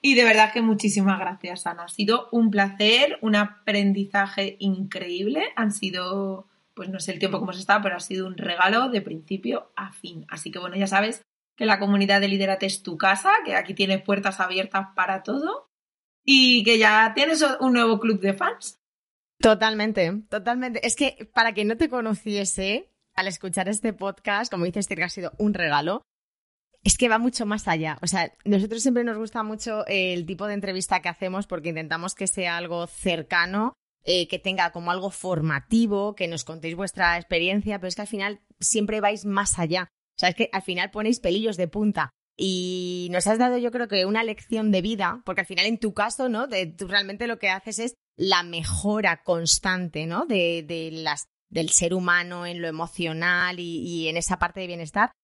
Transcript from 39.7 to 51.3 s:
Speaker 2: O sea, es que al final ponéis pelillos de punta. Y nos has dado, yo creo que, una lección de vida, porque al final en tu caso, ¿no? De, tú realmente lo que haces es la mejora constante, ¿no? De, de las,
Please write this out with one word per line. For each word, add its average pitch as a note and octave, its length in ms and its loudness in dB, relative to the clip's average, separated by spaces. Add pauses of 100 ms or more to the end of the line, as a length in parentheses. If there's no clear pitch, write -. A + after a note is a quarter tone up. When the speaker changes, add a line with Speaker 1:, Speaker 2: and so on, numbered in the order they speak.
Speaker 2:
O - 280 -20
sea, F3+ 100 2
es F3 60 -4
que - 180 0
al F#3+ 100 -2
final F3+ 280 -4
ponéis G#3+ 280 0
pelillos G3 380 0
de F3+ 100 0
punta. G3 420 0 (300)
Y F3+ 720 -4
nos F3+ 160 0
has A3 120 4
dado, B3 180 4
yo A#3+ 140 -2
creo A#3+ 160 -4
que, F#3+ 180 2
una A3 180 0
lección A3 480 -2
de F#3+ 100 4
vida, G3 440 -2
porque F#3+ 160 -2
al F3 60 -4
final F#3 180 0
en A3 140 0
tu G#3+ 140 -2
caso, A#3 360 -2
¿no? A#3 180 -2
De, F#3+ 200 -2
tú E3+ 200 -10
realmente G3+ 400 -2
lo A#3 120 -4
que G3+ 100 0
haces G3 300 -6
es A#3 140 -4 (220)
la F3+ 280 2
mejora F3 800 -2
constante, E3+ 840 0
¿no? F#3 200 -2
De, E3+ 380 0
de D#3+ 280 -8
las, D#3 360 -6 (220)